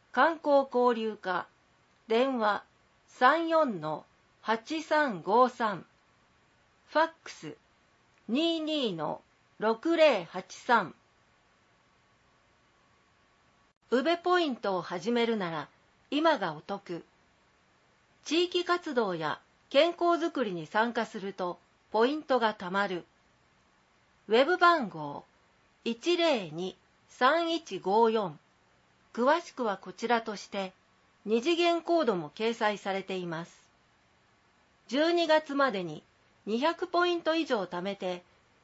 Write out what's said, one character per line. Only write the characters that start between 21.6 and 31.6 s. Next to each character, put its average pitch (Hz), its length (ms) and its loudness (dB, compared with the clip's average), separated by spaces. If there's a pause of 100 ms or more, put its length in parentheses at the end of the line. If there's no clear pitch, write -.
ポ 220 140 4
イ 269 100 2
ン 311 60 -8
ト 262 180 0
が 220 140 0
貯 185 160 -10
ま 196 160 0
る。 185 200 -6 (1200)
ウ 202 60 -4
ェ 254 120 6
ブ 359 120 0
番 339 320 4
号、 147 340 -10 (600)
一 233 320 -2
零 262 340 0
二 180 240 -8 (320)
三 330 460 2
一 320 260 -6
五 214 300 2
四。 202 280 -2 (760)
詳 277 280 2
し - 100 -16
く 254 120 -8
は 202 140 -2
こ - 160 -16
ち 226 160 -6
ら 233 120 2
と 220 140 -8
し - 120 -14
て、 190 260 -8 (520)
二 220 160 0
次 330 140 0
元 339 260 2